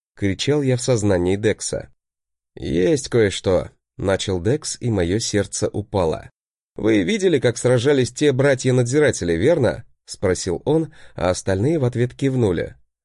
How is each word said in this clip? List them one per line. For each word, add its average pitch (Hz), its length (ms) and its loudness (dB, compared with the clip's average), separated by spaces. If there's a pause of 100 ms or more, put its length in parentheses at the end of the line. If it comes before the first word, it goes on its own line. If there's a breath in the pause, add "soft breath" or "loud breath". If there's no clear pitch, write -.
(140)
кричал 135 480 -2
я 127 140 0
в 120 60 -4
сознании 98 540 2
Декса. - 560 -4 (640)
«Есть 156 540 0
кое-что», 98 640 0 (260)
начал 95 440 -2
Декс, 113 400 -4
и 120 100 -4
моё 95 280 0
сердце 104 500 -2
упало. 92 600 -4 (460)
«Вы 110 260 2
видели, 185 360 2
как 120 180 0
сражались 127 560 2
те 147 200 2
братья-надзиратели, 127 1000 2
верно?» 104 520 2 (200)
спросил - 600 -4
он, 160 280 0 (220 loud breath)
а 90 160 -2
остальные 101 480 0
в 131 60 0
ответ 123 300 -2
кивнули. 120 640 0 (280)